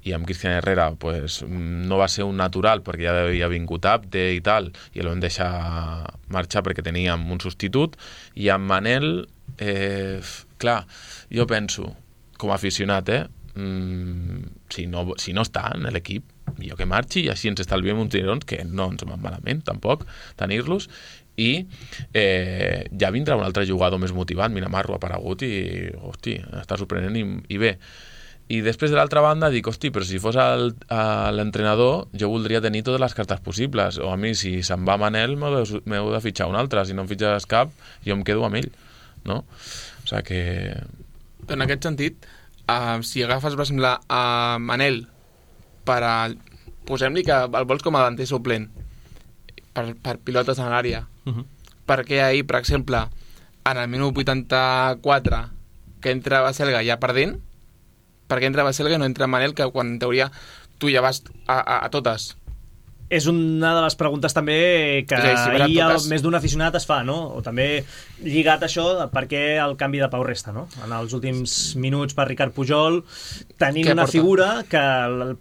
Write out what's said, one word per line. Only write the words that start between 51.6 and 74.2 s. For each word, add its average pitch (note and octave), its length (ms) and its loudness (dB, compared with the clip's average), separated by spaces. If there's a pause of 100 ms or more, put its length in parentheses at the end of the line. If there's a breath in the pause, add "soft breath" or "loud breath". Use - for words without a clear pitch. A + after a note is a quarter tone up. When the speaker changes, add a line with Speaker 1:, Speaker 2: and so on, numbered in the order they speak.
Speaker 2:
per C3 200 2
què C#3 160 2
ahir, C3+ 240 4
per B2+ 140 2
exemple, B2+ 400 2 (640 soft breath)
en C3 120 2
el A#2+ 120 -2
minut C3 260 0
vuitanta-quatre, C3 1300 2 (600)
que C3 100 0
entra C3 320 2
Baselga C3 420 2
ja A#2 160 2
perdent, C3 400 2 (840)
per C3 140 0
què C3 60 2
entra C#3 200 2
Baselga D3 300 2
i - 20 2
no C#3+ 80 2
entra C3 200 0
Manel, C3 280 2
que C#3+ 160 0
quan B2 240 -2
en A#2+ 40 -6
teoria B2+ 320 2 (480 loud breath)
tu D3 120 2
ja C3 100 6
vas C3 220 2 (240)
a, C3 140 2
a, B2 260 2
a A#2 40 -4
totes? A#2+ 460 -2 (720)
Speaker 3:
És D#3 220 2
una E3 460 2
de E3 80 4
les D#3 100 2
preguntes D3 400 0
també D3+ 720 4
que C#3+ 80 2
Speaker 2:
És B2 80 4
a A#2+ 40 6
dir, B2+ 120 6
si A#2+ 140 4
vas C3+ 80 4
a C#3+ 40 6
Speaker 3:
ahir E3 160 6
el, E3 120 6
Speaker 2:
totes D#3 180 2
Speaker 3:
més D#3 140 2
d'un E3 100 4
aficionat D#3 400 2
es E3 120 0
fa, C3+ 180 2
no? C#3 140 -2 (180)
O A#2+ 60 -6
també C3+ 420 0 (380 loud breath)
lligat D#3 400 4
a E3 40 -2
això, E3 200 0 (240)
per C3 180 0
què C#3+ 160 0 (180)
el C#3+ 160 0
canvi C#3 240 0
de C3+ 80 2
Pau B2+ 160 0
Resta, A#2+ 260 -6
no? C3 140 -8 (180)
En A2+ 80 -8
els A#2 220 -4
últims B2+ 640 -2
minuts C#3 380 0
per C#3 120 2
Ricard C3+ 260 0
Pujol, D3+ 520 4 (540 loud breath)
tenint D#3 280 4
Speaker 2:
Què D3+ 80 6
Speaker 3:
una - 80 4
Speaker 2:
aporta? C3 160 2
Speaker 3:
figura F#3+ 320 6 (180)